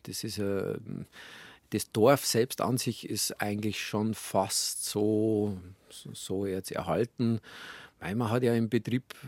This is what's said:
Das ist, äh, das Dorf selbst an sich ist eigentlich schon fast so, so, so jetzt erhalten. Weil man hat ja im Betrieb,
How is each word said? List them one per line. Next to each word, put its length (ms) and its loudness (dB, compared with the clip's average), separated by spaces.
Das 180 -8
ist, 160 -6
äh, 400 0
das 200 -2
Dorf 340 6
selbst 360 2
an 160 2
sich 320 -4
ist 340 -4
eigentlich 380 -2
schon 340 0
fast 720 0
so, 720 2
so, 240 -16
so 340 -4
jetzt 240 -4
erhalten. 680 0
Weil 160 -4
man 140 0
hat 120 2
ja 120 4
im 140 2
Betrieb, 460 -2